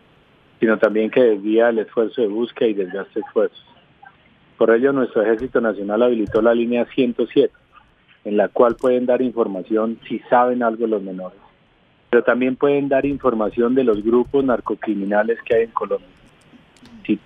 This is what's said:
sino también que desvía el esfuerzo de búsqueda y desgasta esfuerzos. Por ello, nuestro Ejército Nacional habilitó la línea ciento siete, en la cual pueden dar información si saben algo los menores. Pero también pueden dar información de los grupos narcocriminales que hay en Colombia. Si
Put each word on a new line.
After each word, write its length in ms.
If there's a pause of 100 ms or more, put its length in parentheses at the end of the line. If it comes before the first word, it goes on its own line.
(580)
sino 200
también 320
que 120
desvía 460
el 100
esfuerzo 440
de 60
búsqueda 400
y 60
desgasta 460
esfuerzos. 440 (920)
Por 140
ello, 220
nuestro 300
Ejército 380
Nacional 420
habilitó 400
la 120
línea 400
ciento 380
siete, 220 (720)
en 120
la 120
cual 260
pueden 320
dar 160
información 880
si 100 (120)
saben 320
algo 240
los 160
menores. 360 (720)
Pero 140
también 320
pueden 320
dar 160
información 720
de 100
los 180
grupos 420
narcocriminales 1000
que 100
hay 100
en 60
Colombia. 380 (960)
Si 200